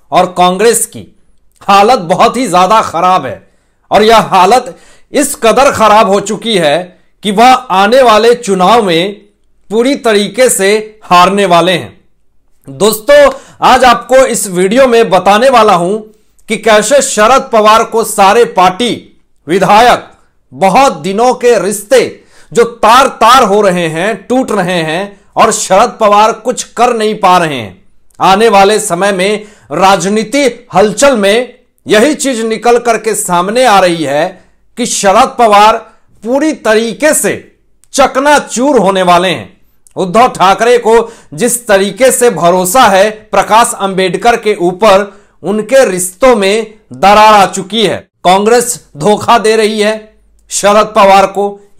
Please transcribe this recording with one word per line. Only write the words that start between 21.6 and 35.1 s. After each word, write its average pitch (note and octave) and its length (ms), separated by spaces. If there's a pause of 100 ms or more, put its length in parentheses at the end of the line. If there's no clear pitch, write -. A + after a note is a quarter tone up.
जो A3+ 120
तार-तार A#3+ 760
हो G#3 180
रहे F3+ 280
हैं, G3 380
टूट B3+ 240
रहे F3+ 320
हैं F3+ 380 (160)
और G#3 160
शरद G#3 480
पवार G#3+ 320
कुछ A#3 300
कर A#3 320
नहीं G#3+ 200
पा F#3+ 240
रहे D#3 180
हैं। G#2 280 (360)
आने G3 280
वाले G3 320
समय G3 320
में G3+ 320 (280)
राजनीति G3+ 1040
हलचल G#3+ 420
में A3 380 (320)
यही G#3+ 280
चीज B3 260
निकल A3+ 380
करके A3 360
सामने F#3+ 500
आ G#3 140
रही E3+ 260
है D3+ 400 (320)
कि A#3 100
शरद G#3+ 520